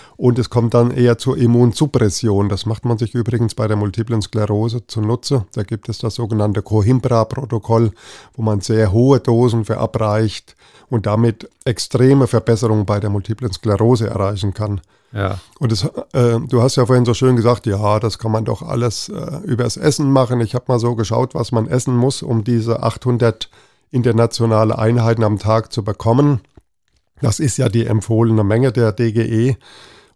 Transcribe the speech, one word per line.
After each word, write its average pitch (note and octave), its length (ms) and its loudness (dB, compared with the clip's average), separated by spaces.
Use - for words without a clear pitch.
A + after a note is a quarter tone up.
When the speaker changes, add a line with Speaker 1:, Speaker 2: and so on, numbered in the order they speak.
Speaker 1:
Und B2 200 2
es B2 140 -2
kommt A#2 240 0
dann A#2+ 160 4
eher A#2+ 260 2
zur C3 180 -2
Immunsuppression. A#2 1120 2
Das G2 200 -4
macht A2 180 -4
man A#2 140 -2
sich A#2 160 -4
übrigens A2+ 400 -2
bei A2 120 -2
der G#2+ 80 0
multiplen G#2 460 -2
Sklerose G#2+ 640 -2
zunutze. A2+ 680 -2
Da A2 80 -4
gibt A2+ 260 -8
es A2 80 -8
das A2 160 -6
sogenannte G#2 480 -2
Coimbra-Protokoll, A2+ 1300 0
wo A#2 80 -6
man G#2+ 180 0
sehr A2 300 0
hohe B2 280 4
Dosen A#2 460 2
verabreicht A2 880 -4
und A2 180 -2
damit A2 420 0
extreme B2+ 640 2
Verbesserungen A2 580 0
bei G#2 140 -2
der G#2 100 -4
multiplen G#2 420 -4
Sklerose A2+ 560 0
erreichen G2+ 460 -2
kann. G2+ 280 -6
Speaker 2:
Ja. G2 280 -4
Speaker 1:
Und A#2+ 140 -2
es, G2 140 0
äh, A#2+ 340 2
du A#2+ 140 2
hast C3 140 2
ja B2+ 100 4
vorhin B2 200 4
so A#2 100 2
schön B2+ 200 2
gesagt, A#2 300 2
ja, G#2 340 0
das A2 200 -4
kann A2 120 -4
man A2 140 -2
doch A2+ 160 -4
alles, A2+ 480 -6
äh, - 360 -10
übers B2 320 -2
Essen C#3+ 340 0
machen. B2+ 280 2
Ich A2+ 140 -2
hab B2 160 -6
mal B2+ 80 2
so A#2+ 160 -2
geschaut, A2+ 400 -4
was - 180 -6
man A2+ 160 0
essen B2 280 -2
muss, B2 260 0
um A2+ 220 -2
diese A#2 400 -2
achthundert A#2 640 -2
internationale A2+ 920 2
Einheiten A2+ 440 2
am G#2 140 0
Tag A2 340 -2
zu G#2+ 120 -4
bekommen. A#2+ 560 2
Das - 180 0
ist D3 180 -2
ja B2 120 0
die A2+ 160 0
empfohlene A2 580 2
Menge A#2 280 2
der A2+ 200 2
D A2+ 200 -2
G A2+ 100 0
E. A#2 360 0